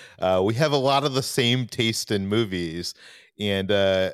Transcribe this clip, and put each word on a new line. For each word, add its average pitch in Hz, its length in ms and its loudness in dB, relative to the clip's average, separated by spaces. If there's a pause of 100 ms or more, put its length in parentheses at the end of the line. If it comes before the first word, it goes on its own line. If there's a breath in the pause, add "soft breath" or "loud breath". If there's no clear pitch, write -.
(200 loud breath)
uh, 92 240 2
we 107 120 2
have 143 180 2
a 143 40 2
lot 139 280 2
of 139 80 -2
the 131 100 0
same 123 440 0
taste 113 440 -4
in 98 160 0
movies. 92 680 -4 (460 loud breath)
And, 98 320 -2
uh, 95 420 2